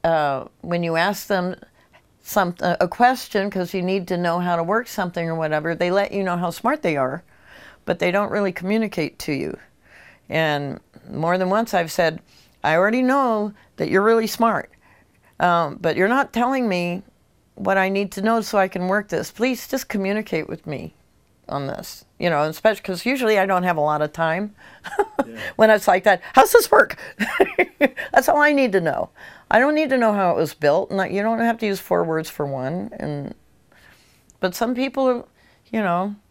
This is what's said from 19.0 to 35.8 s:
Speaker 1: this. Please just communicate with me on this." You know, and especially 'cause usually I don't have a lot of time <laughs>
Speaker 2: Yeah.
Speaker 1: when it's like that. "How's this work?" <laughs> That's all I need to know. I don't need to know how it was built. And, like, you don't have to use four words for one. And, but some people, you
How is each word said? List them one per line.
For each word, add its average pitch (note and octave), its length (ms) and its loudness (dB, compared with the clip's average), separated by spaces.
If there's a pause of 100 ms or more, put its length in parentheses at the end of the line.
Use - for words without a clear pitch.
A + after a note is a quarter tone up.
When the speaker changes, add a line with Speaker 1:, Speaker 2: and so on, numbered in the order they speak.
Speaker 1:
this. D#3 220 -4
Please B3 380 -2
just - 200 -4
communicate G3 600 -4
with - 180 -12
me D3+ 280 -8 (540)
on C#3 200 -6
this." - 360 -12 (140)
You F3 120 -2
know, D3 120 2
and D#3 80 0
especially G#3 320 0
'cause F3+ 240 -6
usually A#3+ 320 2
I F#3+ 80 2
don't F3+ 160 0
have F3+ 140 2
a D3+ 40 -2
lot D3+ 220 0
of D3 100 -4
time E3+ 420 -2 (280)
<laughs> - 440 -4
Speaker 2:
Yeah. A3+ 120 -14 (160)
Speaker 1:
when A3 160 6
it's G#3 160 4
like F#3 180 2
that. F#3+ 160 4 (120)
"How's - 180 6
this A#4 220 6
work?" - 240 4 (220)
<laughs> - 600 -2 (340)
That's B3+ 160 4
all D4 140 2
I D4 100 6
need C4 200 2
to F#3+ 80 4
know. - 300 -2 (380)
I A3+ 120 4
don't D4 160 4
need D#4 140 0
to C4+ 80 2
know A3+ 140 4
how F#3+ 200 2
it - 40 2
was D3 180 -2
built. D3+ 360 2
And, F#3+ 80 -2
like, F#3+ 140 -2
you G3+ 100 -2
don't A3+ 160 0
have A#3 200 0
to A3+ 80 -2
use G3 120 -2
four F3 240 0
words D#3+ 260 -2
for - 160 -6
one. C#3 540 -6
And, C#3+ 340 -8 (1080)
but F#3 160 -4
some A#3+ 180 -2
people, C4 540 -2 (420)
you A3+ 100 -2